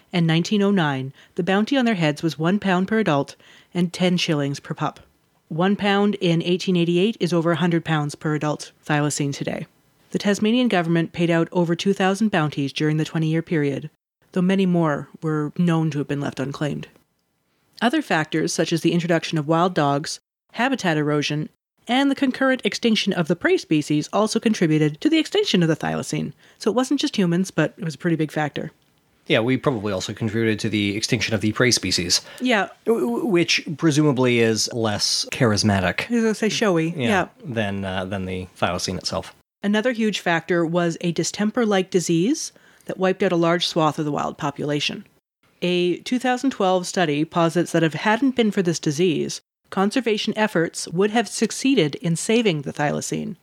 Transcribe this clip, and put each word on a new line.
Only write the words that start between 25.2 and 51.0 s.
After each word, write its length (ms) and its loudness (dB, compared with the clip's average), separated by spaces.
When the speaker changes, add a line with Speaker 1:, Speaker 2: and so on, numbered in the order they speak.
Speaker 1:
of 80 2
the 60 2
thylacine. 580 -4
So 140 -2
it 40 0
wasn't 240 0
just 180 -4
humans, 340 0
but 260 0
it 80 -12
was 100 -6
a 40 -20
pretty 160 0
big 160 -2
factor. 400 -6
Speaker 2:
Yeah, 140 4
we 160 2
probably 360 -2
also 200 -4
contributed 480 0
to 80 -2
the 280 0
extinction 380 -2
of 60 0
the 100 0
prey 200 2
species. 500 0
Speaker 1:
Yeah. 280 0
Speaker 2:
W-, 200 2
w-, 200 -2
which 420 0
presumably 600 4
is 340 2
less 580 -2
charismatic. 800 2
Speaker 1:
I 60 0
was 80 2
gonna 120 2
say 140 0
showy. 480 0
Speaker 2:
Yeah, 120 -2
Speaker 1:
Yeah. 180 2
Speaker 2:
than, 420 -4
uh, 200 -4
than 200 -6
the 220 -6
thylacine 380 -2
itself. 380 -6
Speaker 1:
Another 300 0
huge 280 -2
factor 460 0
was 360 0
a 100 -2
distemper-like 800 0
disease 600 0
that 120 -10
wiped 240 0
out 100 2
a 40 0
large 320 2
swath 320 0
of 60 -2
the 60 -2
wild 280 -4
population. 680 -4
A 380 0
two 180 -2
thousand 320 0
twelve 340 2
study 400 0
posits 460 0
that 100 4
if 140 2
it 60 -8
hadn't 340 2
been 160 2
for 100 0
this 160 0
disease, 640 -2
conservation 680 0
efforts 520 -2
would 200 0